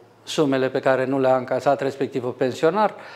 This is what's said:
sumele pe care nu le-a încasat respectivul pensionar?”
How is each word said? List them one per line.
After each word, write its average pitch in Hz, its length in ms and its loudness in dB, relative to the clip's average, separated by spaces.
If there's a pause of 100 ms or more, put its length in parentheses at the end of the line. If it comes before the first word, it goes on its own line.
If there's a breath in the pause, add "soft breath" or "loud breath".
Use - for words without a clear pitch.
(240)
sumele 135 460 0
pe 131 100 -2
care 131 260 2
nu 135 140 0
le-a 131 160 4
încasat 131 460 0
respectivul 127 500 -4
pensionar?” 165 640 0 (220 loud breath)